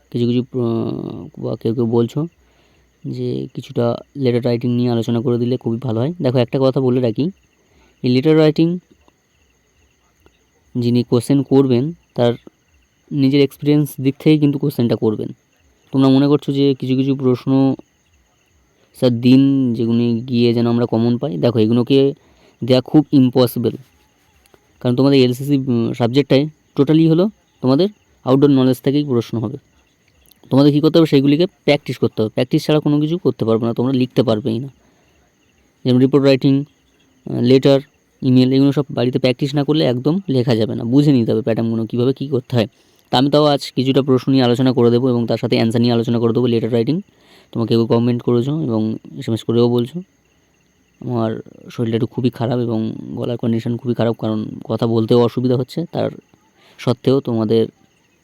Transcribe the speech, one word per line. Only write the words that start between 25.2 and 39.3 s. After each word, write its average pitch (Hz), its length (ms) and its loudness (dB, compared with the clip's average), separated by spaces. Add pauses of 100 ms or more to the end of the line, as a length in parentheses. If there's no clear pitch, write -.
এলসিসি, 135 320 -2
উম, 123 360 -2
সাবজেক্টটাই 135 560 0 (260)
টোটালি 156 320 4
হলো 170 220 2 (320)
তোমাদের 139 260 2 (360)
আউটডোর 139 260 4
নলেজ 131 360 2
থেকেই 147 180 0
প্রশ্ন 120 400 -4
হবে। 123 140 -8 (920)
তোমাদের 143 240 4
কী 147 60 0
করতে 156 180 2
হবে? 160 100 4
সেইগুলিকে 147 380 2
প্র্যাকটিস - 520 -4
করতে - 240 -2
হবে। 107 80 -2
প্র্যাকটিস 131 360 -2
ছাড়া 151 140 2
কোনো 147 200 0
কিছু 156 180 -2
করতে 127 280 -2
পারবে 113 220 0
না, 117 60 -4
তোমরা 123 200 -2
লিখতে 127 300 0
পারবেই 113 360 -2
না। 135 100 -10 (1160)
যেমন 127 140 2
রিপোর্ট 135 260 2
রাইটিং, 139 400 2
আহ, - 760 -14
লেটার, 135 380 4 (420)
ইমেল, 127 320 2
এগুলো 139 180 4
সব 143 180 -2
বাড়িতে 127 300 -2
প্র্যাকটিস 131 360 -2